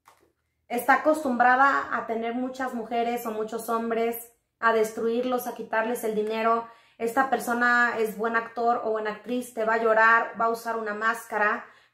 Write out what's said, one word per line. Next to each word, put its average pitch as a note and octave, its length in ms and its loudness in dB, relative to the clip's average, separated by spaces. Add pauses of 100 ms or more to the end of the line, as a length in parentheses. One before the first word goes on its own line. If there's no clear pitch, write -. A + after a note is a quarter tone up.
(680)
está A#3+ 280 2
acostumbrada C4+ 1000 2
a A#3 120 -6
tener A3+ 260 -4
muchas B3+ 400 -6
mujeres A#3 520 -4
o A3+ 60 -6
muchos A3 380 -6
hombres, A3+ 640 -2 (280)
a A3+ 140 2
destruirlos, A#3 760 0
a A#3 60 -8
quitarles A#3 500 -4
el A3 120 -2
dinero. A3+ 520 0 (300)
Esta B3 320 0
persona A#3+ 680 2
es G#3+ 200 -2
buen A3+ 180 -2
actor A3+ 480 0
o A3 80 -2
buena G#3+ 200 -2
actriz, A#3+ 420 -6
te A3+ 100 -2
va A3 120 2
a A3+ 80 0
llorar, A3+ 560 6
va A3+ 60 2
a A3+ 40 2
usar A3+ 280 -4
una G#3+ 180 -6
máscara, A3 720 -2 (280)